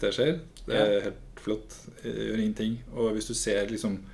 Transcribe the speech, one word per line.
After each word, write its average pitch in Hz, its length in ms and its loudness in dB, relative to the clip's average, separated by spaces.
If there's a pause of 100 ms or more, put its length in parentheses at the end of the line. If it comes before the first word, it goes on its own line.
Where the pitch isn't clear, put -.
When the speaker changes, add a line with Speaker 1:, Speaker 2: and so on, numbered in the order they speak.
Speaker 1:
det 101 80 4
skjer. 160 280 2 (260)
Det 113 100 0
er 107 160 6
Speaker 2:
Ja. 101 80 4
Speaker 1:
helt - 400 -6
flott. - 380 -4 (240)
Det 117 100 -6
gjør 110 320 -2
ingenting. 110 340 0 (160)
Og 113 200 2
hvis 107 120 -2
du 120 80 -4
ser, 101 340 2
liksom, 107 280 -2 (180)